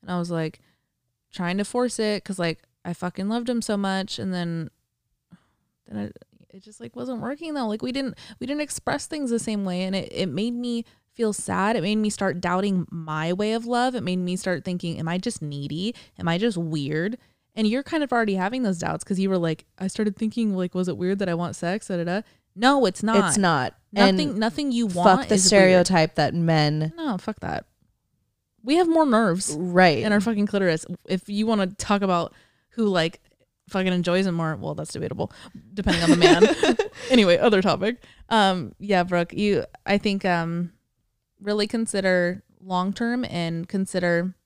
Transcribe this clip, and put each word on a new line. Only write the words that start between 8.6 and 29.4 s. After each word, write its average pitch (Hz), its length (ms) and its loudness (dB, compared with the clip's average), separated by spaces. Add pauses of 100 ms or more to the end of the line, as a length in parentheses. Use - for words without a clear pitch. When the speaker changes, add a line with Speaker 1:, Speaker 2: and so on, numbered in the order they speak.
Speaker 1:
express - 460 -6
things 294 240 -6
the 233 80 0
same 214 260 -4
way, 180 180 -2
and 190 120 -4
it, 190 160 -6
it - 180 -2
made 202 240 -2
me 240 300 -4 (300)
feel 220 200 -2
sad. 196 420 -2
It 196 60 0
made 202 160 0
me 214 120 0
start 185 320 -2
doubting 185 500 0
my 160 420 -4
way 208 200 -2
of 233 120 -4
love. 247 300 0
It 247 80 -4
made 180 160 -2
me 180 160 -2
start 185 300 -4
thinking, 175 340 -6
"Am 160 80 -4
I 170 100 -2
just 226 240 -6
needy? 147 540 -6 (240)
Am 175 80 -4
I 170 100 0
just 208 200 0
weird?" 160 600 -4 (380)
And 220 120 0
you're 247 160 0
kind 311 200 -2
of 269 80 -4
already 220 240 0
having 214 280 -2
those 190 160 0
doubts 160 240 -4
'cause 190 160 -4
you 190 100 0
were 185 80 2
like, 165 280 -2 (120)
"I 190 100 -6
started 208 300 -2
thinking, 220 380 -2
like, 180 200 -4
was 180 120 0
it 151 100 -4
weird 185 220 -2
that 190 100 -2
I 170 60 0
want 170 200 -4
sex? 180 320 -6
Da, 190 100 -4
da, 170 60 -2
da." 180 180 -2 (340)
No, 262 300 4
it's 190 180 0
not. 208 260 4
Speaker 2:
It's 147 80 0
not. 170 380 2 (180)
Speaker 1:
Nothing, 196 380 6
Speaker 2:
And 202 80 -4
Speaker 1:
nothing 247 340 -2
you 233 160 0
Speaker 2:
fuck 175 60 -4 (100)
Speaker 1:
want 185 240 6
Speaker 2:
the 220 60 4
Speaker 1:
is 190 80 4
weird. 190 40 4 (140)
Speaker 2:
stereotype 180 540 6
that 151 180 2
men 156 640 2
Speaker 1:
No, 294 200 -4
fuck - 240 -8
that. 78 240 -6 (1000)
We 262 120 2
have 349 140 4
more 320 160 6
nerves 214 520 2